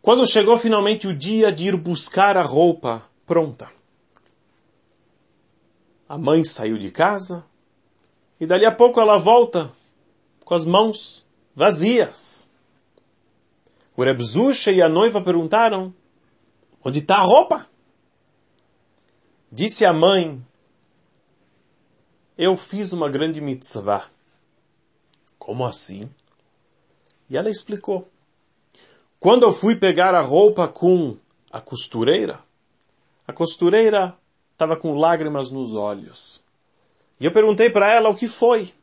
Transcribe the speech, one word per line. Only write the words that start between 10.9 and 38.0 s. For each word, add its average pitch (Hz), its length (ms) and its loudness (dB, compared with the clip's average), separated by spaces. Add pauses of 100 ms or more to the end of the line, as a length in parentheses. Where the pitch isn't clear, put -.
vazias. 190 920 -2 (1500)
O 123 80 -2
Reb 127 180 0
Zusha 220 480 0
e 185 100 2
a 165 80 6
noiva 202 320 0
perguntaram: 185 720 -2 (920)
"Onde 143 180 -4
tá 190 140 2
a 202 60 2
roupa?" 277 440 2 (1800)
Disse 202 340 -2
a 180 80 4
mãe: 165 480 0 (2000)
"Eu 185 180 0
fiz 190 360 -10
uma 156 180 -6
grande 151 300 -6
mitzvah." 110 680 -6 (1300)
"Como - 280 -10
assim?" 104 420 -12 (1200)
E 131 80 -8
ela 208 140 -4
explicou. 202 580 -10 (1120)
"Quando 240 260 4
eu 202 80 6
fui 226 220 0
pegar 185 400 2
a 170 60 2
roupa 175 480 2
com 170 480 -2 (340)
a - 100 -16
costureira, 117 800 -4 (880)
a - 60 -16
costureira 190 840 0 (400)
tava 160 200 -2
com 160 180 -6
lágrimas 151 560 -2
nos 127 240 -10
olhos. - 680 -10 (760)
E 127 60 -10
eu 170 80 0
perguntei 220 380 2
pra 208 240 2
ela 220 140 4